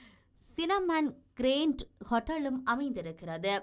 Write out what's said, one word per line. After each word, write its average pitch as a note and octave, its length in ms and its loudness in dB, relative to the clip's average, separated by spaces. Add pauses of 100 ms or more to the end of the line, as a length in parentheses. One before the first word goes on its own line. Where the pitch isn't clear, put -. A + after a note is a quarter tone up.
(480)
சினமன் E4 640 2 (280)
கிரேண்ட் C4+ 440 2 (280)
ஹோட்டலும் C4+ 460 0 (160)
அமைந்திருக்கிறது. F3+ 880 -2